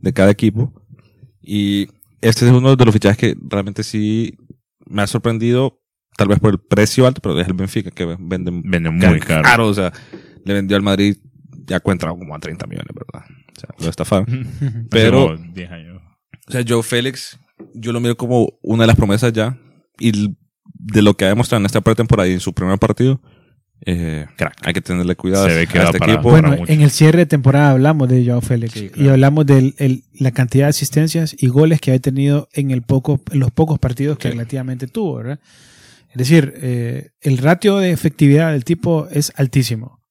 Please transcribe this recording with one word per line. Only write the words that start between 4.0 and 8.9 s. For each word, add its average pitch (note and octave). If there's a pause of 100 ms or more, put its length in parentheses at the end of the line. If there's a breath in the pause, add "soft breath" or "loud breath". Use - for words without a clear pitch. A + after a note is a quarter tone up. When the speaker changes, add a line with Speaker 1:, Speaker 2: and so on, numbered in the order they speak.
Speaker 1:
me G2+
ha G2+
sorprendido, A#2+ (360)
tal G2+
vez G2+
por A2
el F#2+
precio G#2+
alto, B2+
pero E2
es F2+
el F#2
Benfica, F#2
que F2+ (140)
venden F2
Speaker 2:
Venden E2+